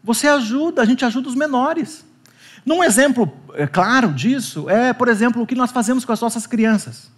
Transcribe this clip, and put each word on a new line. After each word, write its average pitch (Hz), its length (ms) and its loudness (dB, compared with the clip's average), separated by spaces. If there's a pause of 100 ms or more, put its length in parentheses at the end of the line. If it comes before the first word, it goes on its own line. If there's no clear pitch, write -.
Você 233 240 0
ajuda, 285 520 0
a 233 40 4
gente 254 200 2
ajuda 254 240 -2
os 247 60 -6
menores. 285 680 -2 (600)
Num 339 200 2
exemplo, 247 480 2 (220)
é, 147 120 -2
claro 202 460 2
disso, 170 580 -4
é, 240 220 2
por 247 160 0
exemplo, 233 340 2
o 214 60 -2
que 254 80 -4
nós 247 160 -2
fazemos 247 320 0
com 233 80 -4
as 208 80 -2
nossas 226 260 -4
crianças. 220 720 -2